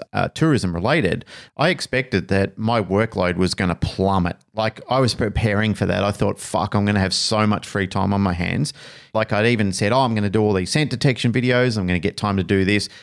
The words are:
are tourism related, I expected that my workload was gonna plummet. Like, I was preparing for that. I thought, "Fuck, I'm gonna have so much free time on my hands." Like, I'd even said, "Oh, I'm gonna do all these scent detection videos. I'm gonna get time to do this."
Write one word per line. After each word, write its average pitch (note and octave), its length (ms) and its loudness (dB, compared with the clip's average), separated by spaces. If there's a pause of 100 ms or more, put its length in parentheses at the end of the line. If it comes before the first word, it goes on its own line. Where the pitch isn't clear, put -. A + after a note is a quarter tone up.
(140)
are F#2+ 160 0
tourism A2 420 0
related, F#2 540 0 (320)
I D3+ 120 2
expected C3 580 -2
that G2 320 0
my A2+ 200 2
workload F#2+ 580 0
was F2+ 180 0
gonna F2+ 180 0
plummet. F#2+ 640 0 (160)
Like, A2 340 -4
I B2+ 120 0
was B2 160 2
preparing G#2 580 0
for F#2+ 140 -2
that. F#2+ 160 0
I G2+ 80 0
thought, G2+ 280 -2
"Fuck, - 360 -2
I'm G2+ 100 2
gonna G#2 140 2
have F#2+ 140 0
so G#2+ 340 0
much G#2 180 0
free G2 220 -4
time G2 260 -2
on G2 80 0
my F#2 120 2
hands." F2+ 380 -2 (440)
Like, A2 180 -2
I'd G#2+ 140 2
even G#2+ 260 2
said, G#2 200 0
"Oh, C3 80 2
I'm A#2+ 120 0
gonna G#2 160 0
do G#2+ 140 0
all G#2 100 2
these F#2 160 0
scent D3+ 220 0
detection B2 420 0
videos. B2 420 2
I'm F#2+ 120 0
gonna F2+ 100 2
get - 200 -2
time G2+ 200 0
to F#2+ 60 2
do G2 200 2
this." G2+ 240 0 (160)